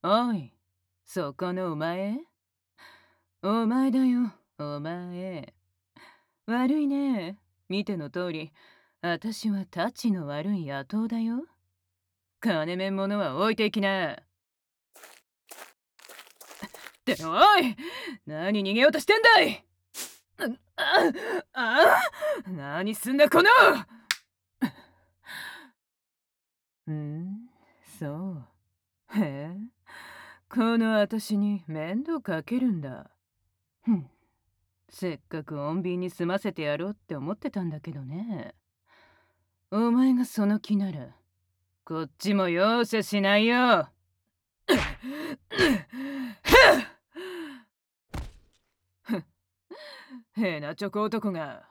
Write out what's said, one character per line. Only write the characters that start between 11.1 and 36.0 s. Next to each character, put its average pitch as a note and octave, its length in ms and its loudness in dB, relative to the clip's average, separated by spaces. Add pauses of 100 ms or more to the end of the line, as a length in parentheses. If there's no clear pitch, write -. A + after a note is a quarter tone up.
よ。 A#3 260 -4 (920)
金 F3 360 0
目 F#3+ 140 -2
ん G3 60 -2
も G3 120 -2
の G#3 100 -2
は D3+ 200 -2
置 A3 140 2
い G#3+ 40 -2
て A3 80 0
い G#3 60 0
き G#3 100 -2
な。 F#3+ 320 0
っ - 40 -12 (3000)
て、 A#3+ 180 0
お D4+ 340 6
い！ B3+ 160 0 (520)
何 F3 340 -2
逃 G3 140 -2
げ A#3 80 2
よ D4 60 8
う D#4 40 6
と D#4 80 -2
し - 60 -8
て G#4+ 120 4
ん A4 40 0
だ A4 180 10
い！ D#4 240 -2 (1120)
あ、 - 60 -4 (720)
あ、 B3+ 420 6 (500)
あ？ F#3 40 -12
何 E3+ 440 -4
す - 160 -8
ん C4+ 60 0
だ、 D4 140 8
こ E4+ 120 6 (3500)
の！ D#3 60 -6
ん？ E3+ 560 -8 (500)
そ D#3 80 -8
う。 D#3+ 400 -10 (720)
へ G#3+ 40 0
え。 D3+ 340 -8 (920)
こ A#3 280 2
の A3+ 220 2
私 G#3 360 0
に G3+ 300 0
面 D#3+ 380 -4
倒 D#4+ 160 -4
か E3 240 -4
け B3+ 160 -2
る B3+ 80 2
ん F3+ 120 0
だ。 C3 300 -12 (720)
ふ - 80 0
ん。 E3 180 2 (800)
せ F3 260 -6
っ C3+ 40 -12 (100)
か D#3 140 -8
く D3+ 140 -10
穏 D#3 260 -4
便 F3+ 160 -2
に F3+ 120 -4